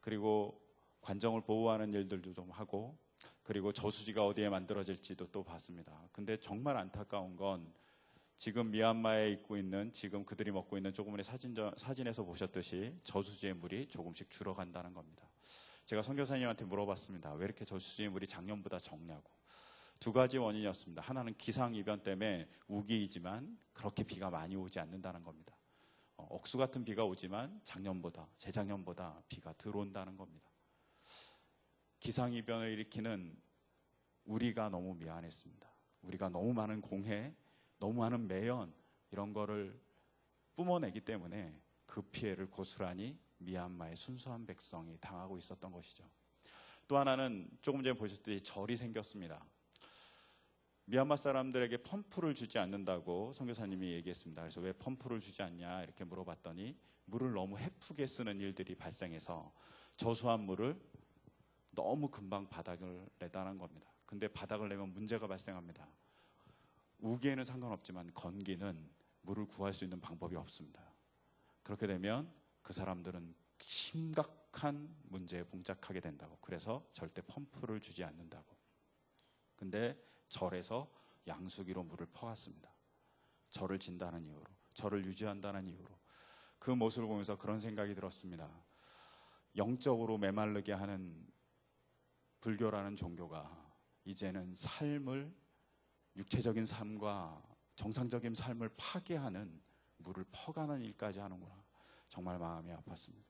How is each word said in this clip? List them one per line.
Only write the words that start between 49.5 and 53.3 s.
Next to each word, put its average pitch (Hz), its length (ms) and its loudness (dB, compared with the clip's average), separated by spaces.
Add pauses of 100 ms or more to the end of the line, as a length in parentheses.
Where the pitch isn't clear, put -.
미얀마 135 280 8
사람들에게 131 640 4
펌프를 170 580 0
주지 117 240 0
않는다고 95 760 2